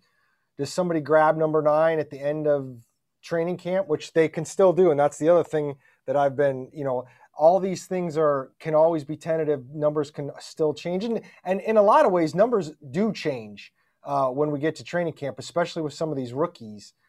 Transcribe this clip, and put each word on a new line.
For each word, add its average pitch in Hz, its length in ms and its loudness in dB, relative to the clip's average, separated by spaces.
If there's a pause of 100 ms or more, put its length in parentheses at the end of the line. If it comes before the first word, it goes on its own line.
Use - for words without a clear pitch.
(580)
does 143 120 -6
somebody 175 300 0
grab 156 380 4
number 156 240 2
nine 156 360 4
at 147 120 -4
the 135 100 -14
end 151 260 -2
of 135 300 0 (460)
training 170 340 -2
camp, 185 320 -4
which 151 240 -4
they 160 160 4
can 160 160 -6
still 185 280 4
do? 175 180 4
And 143 100 2
that's 147 180 0
the 151 120 2
other 175 120 6
thing 147 340 -4 (300)
that 135 100 -2
I've 143 200 2
been, 131 360 -2
you 151 120 -10
know, 127 220 -4 (280)
all 165 260 6
these 180 260 -6
things 175 320 -4
are, 143 420 0
can 160 140 -6
always 160 300 4
be 151 120 -8
tentative. 151 480 -2 (100)
Numbers 151 360 -2
can 143 280 -10
still 151 360 -4
change. 180 300 -6
And, 233 180 -4 (220)
and 190 180 -2
in 220 140 0
a 208 60 6
lot 247 220 6
of 214 80 2
ways, 165 220 0
numbers 196 380 0 (180)
do 196 220 0
change, 113 600 -8 (320)
uh, 139 240 0
when 143 220 -2
we 143 100 -4
get 156 160 -2
to 123 80 -16
training 170 300 -4
camp, 135 240 -10
especially 170 420 -6
with 147 140 -6
some 160 160 -6
of 147 60 -6
these 123 180 -8
rookies. 107 580 -8 (160)